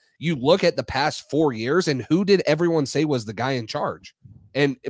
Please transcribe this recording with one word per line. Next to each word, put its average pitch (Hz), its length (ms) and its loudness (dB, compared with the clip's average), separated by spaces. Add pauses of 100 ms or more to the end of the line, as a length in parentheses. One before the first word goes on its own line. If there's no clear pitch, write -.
(200)
you 165 160 -2
look 151 280 2
at 170 120 2
the - 80 -4
past - 480 -4
four 147 200 2
years 127 360 -2
and 131 220 -2
who 180 140 4
did 185 220 4
everyone 156 400 2
say 147 200 -2
was 127 200 -2
the 107 80 -8
guy 123 200 -4
in 120 120 -4
charge? 139 480 -8 (420)
And 139 220 2 (120)